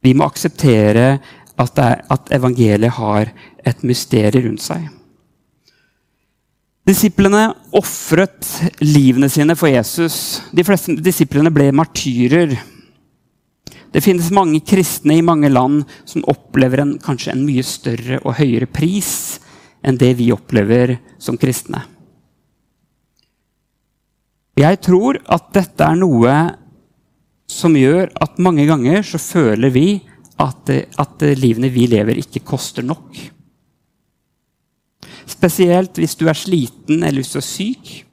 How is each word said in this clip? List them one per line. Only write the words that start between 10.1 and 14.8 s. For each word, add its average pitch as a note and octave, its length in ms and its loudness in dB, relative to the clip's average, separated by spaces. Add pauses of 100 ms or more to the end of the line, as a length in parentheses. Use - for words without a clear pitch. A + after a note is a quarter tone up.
De E3+ 100 2
fleste F#3 300 -2 (100)
disiplene D#3+ 480 0
ble C#3+ 240 2
martyrer. C3 760 0 (1400)
Det D3+ 120 2
finnes F3 320 2
mange D#3+ 280 2
kristne E3 540 0